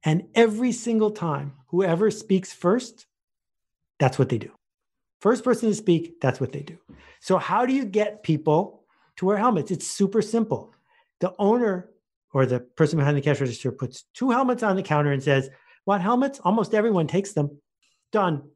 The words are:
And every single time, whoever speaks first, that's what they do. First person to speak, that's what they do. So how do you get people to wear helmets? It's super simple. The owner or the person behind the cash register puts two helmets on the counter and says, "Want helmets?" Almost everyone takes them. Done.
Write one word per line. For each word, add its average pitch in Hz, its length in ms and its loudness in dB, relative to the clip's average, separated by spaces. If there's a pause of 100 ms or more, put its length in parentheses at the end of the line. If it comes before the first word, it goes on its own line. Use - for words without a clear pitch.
And 156 320 0
every 233 360 2
single 214 400 0
time, 143 420 -6 (140)
whoever 180 440 2
speaks 190 420 -2
first, - 520 -2 (960)
that's 131 200 2
what 131 100 4
they 117 80 -2
do. - 140 -10 (680)
First 240 240 2
person 240 260 0
to 202 60 0
speak, - 460 0
that's 131 180 0
what 127 140 -4
they 143 80 -10
do. 165 160 -16 (420)
So 185 180 0
how 214 280 0
do 262 80 0
you 269 100 0
get 208 400 -2
people 156 600 0 (340)
to 185 80 -6
wear 202 120 2
helmets? 202 340 0
It's 165 160 -6
super 202 340 0
simple. 214 520 -4 (460)
The 180 200 -4
owner 208 500 0 (420)
or 135 140 2
the 120 160 -2
person 160 360 0
behind 147 200 2
the 139 40 -2
cash 143 200 0
register 123 300 -4
puts - 320 -10 (100)
two 262 180 -2
helmets 247 320 0
on 196 140 2
the 190 60 -4
counter 147 280 2
and 135 100 -2
says, 135 280 0 (360)
"Want 196 180 0
helmets?" 247 360 0
Almost 214 340 0
everyone 208 340 2
takes 196 260 -4
them. 147 260 -2 (520)
Done. 170 320 0 (120)